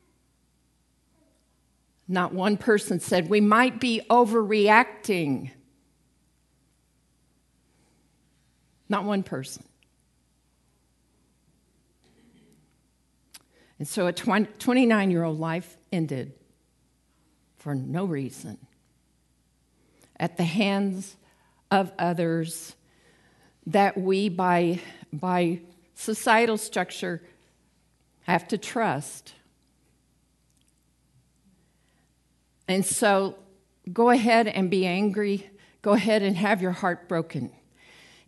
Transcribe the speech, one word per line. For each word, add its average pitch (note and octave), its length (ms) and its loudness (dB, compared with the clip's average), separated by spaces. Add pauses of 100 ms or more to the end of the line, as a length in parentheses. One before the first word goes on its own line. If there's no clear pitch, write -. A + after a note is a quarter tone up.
(2000)
Not F3+ 260 -2
one F#3+ 220 0
person G#3 420 0
said, F3+ 320 0
"We G#3 100 4
might A3+ 380 4
be A3+ 220 -2 (100)
overreacting." G#3+ 1400 2 (3250)
Not G3+ 160 -2
one G3+ 180 -2
person. - 400 -10 (4000)
And D3 80 -8
so F3+ 220 -2
a F3 40 -2
twen-, G3+ 360 0 (100)
twenty-nine-year-old G3 800 2
life E3 380 -8 (160)
ended C#3+ 400 -4 (1300)
for C#3+ 180 -6
no C3+ 300 -6
reason C3+ 520 -8 (1600)
at E3 200 -6
the F#3 60 -2
hands G3 720 -2 (560)
of F#3+ 260 2
others E3 760 -4 (920)
that G3 300 2
we, F#3+ 320 0
by, F3 500 2 (320)
by F3+ 480 -2 (360)
societal A3+ 640 2
structure, F3+ 640 -6 (1000)
have E3+ 240 0
to G#3+ 100 -2
trust. - 720 -6 (3250)
And F#3 160 0
so G3 500 2 (560)
go A#3 200 4
ahead A#3 380 4
and F#3+ 220 -2
be F#3 140 2
angry. G3 680 -2 (300)
Go G3+ 140 2
ahead G#3+ 280 2
and F#3+ 140 0
have G3+ 240 0
your F#3 120 -2
heart F3+ 360 -4
broken. D#3+ 420 -4 (760)